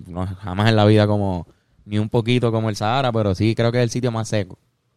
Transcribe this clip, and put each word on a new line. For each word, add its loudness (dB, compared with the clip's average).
No, -6
jamás -2
en 4
la 4
vida 6
como, -2
ni -6
un -2
poquito 0
como -2
el -4
Sahara, -2
pero 0
sí 2
creo 0
que 0
es 2
el -2
sitio -2
más -6
seco, -6